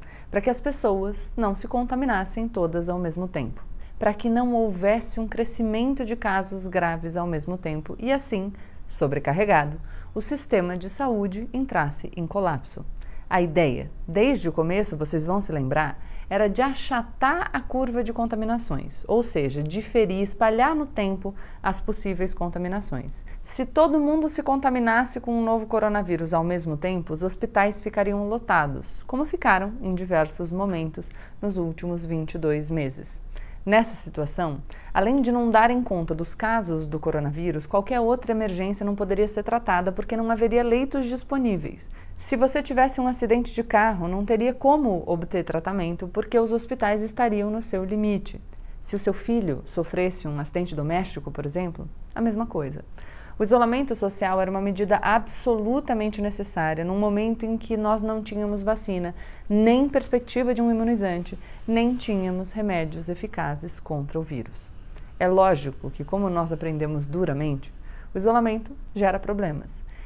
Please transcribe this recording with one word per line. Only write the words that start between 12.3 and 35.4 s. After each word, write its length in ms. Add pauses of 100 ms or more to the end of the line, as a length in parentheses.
A 140
ideia, 480 (180)
desde 400
o 40
começo, 440
vocês 300
vão 140
se 120
lembrar, 460 (300)
era 200
de 120
achatar 920
a 80
curva 420
de 100
contaminações, 960
ou 160
seja, 400
diferir, 600
espalhar 520
no 100
tempo 480 (300)
as 160
possíveis 560
contaminações. 920 (200)
Se 200
todo 360
mundo 280
se 140
contaminasse 800
com 180
um 60
novo 220
coronavírus 680
ao 80
mesmo 340
tempo, 360
os 100
hospitais 580
ficariam 480
lotados, 760
como 180
ficaram 560
em 140
diversos 560
momentos 600 (280)
nos 180
últimos 460
vinte 300
e 40
dois 320
meses. 540 (400)
Nessa 320
situação, 600 (360)
além 220
de 160
não 180